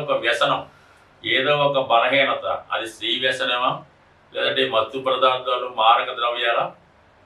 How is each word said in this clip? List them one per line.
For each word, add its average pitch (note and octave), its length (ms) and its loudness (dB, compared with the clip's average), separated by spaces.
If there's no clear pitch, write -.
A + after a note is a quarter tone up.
ఒక C3+ 100 0
వ్యసనం, B2+ 360 2
ఏదో C3+ 160 2
ఒక C#3 100 0
బలహీనత, A#2+ 540 2
అది - 180 -4
స్త్రీ G#2+ 180 -6
వ్యసనమా, B2+ 480 -2
లేదంటే B2 300 0
మత్తు A2+ 320 0
పదార్థాలు, B2+ 600 0
మారక A2+ 380 4
ద్రవ్యాలా, A#2+ 460 0